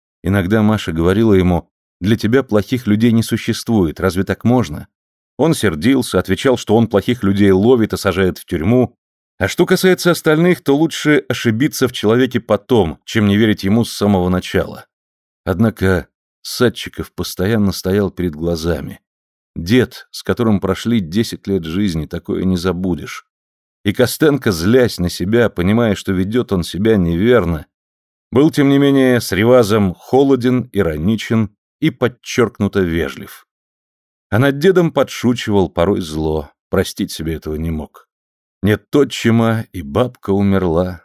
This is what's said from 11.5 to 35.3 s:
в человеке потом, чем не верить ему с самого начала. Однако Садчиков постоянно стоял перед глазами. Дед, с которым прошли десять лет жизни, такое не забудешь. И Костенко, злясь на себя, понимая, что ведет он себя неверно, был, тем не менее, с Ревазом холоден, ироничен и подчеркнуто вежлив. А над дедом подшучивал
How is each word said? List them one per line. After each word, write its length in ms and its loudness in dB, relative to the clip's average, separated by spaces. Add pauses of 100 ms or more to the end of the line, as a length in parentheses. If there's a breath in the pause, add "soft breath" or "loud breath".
в 60 -8
человеке 460 0
потом, 640 0
чем 220 0
не 100 2
верить 260 0
ему 200 2
с 80 -6
самого 380 0
начала. 560 -4 (600)
Однако 640 0 (340)
Садчиков 680 -4
постоянно 580 -2
стоял 400 -2
перед 240 -6
глазами. 640 -6 (560)
Дед, 560 -2
с 100 -14
которым 380 0
прошли 400 -2
десять 480 -4
лет 160 -2
жизни, 420 -2
такое 380 -6
не 140 0
забудешь. 680 -4 (580)
И 100 -2
Костенко, 580 0
злясь 480 2
на 100 -2
себя, 400 0
понимая, 460 0
что 180 -6
ведет 380 -2
он 120 0
себя 340 0
неверно, 680 0 (640)
был, 200 2
тем 180 2
не 80 4
менее, 440 2
с 100 -10
Ревазом 640 2
холоден, 760 0
ироничен 840 -2 (240)
и 100 -2
подчеркнуто 920 -2
вежлив. 640 -6 (840)
А 100 0
над 200 2
дедом 340 2
подшучивал 760 0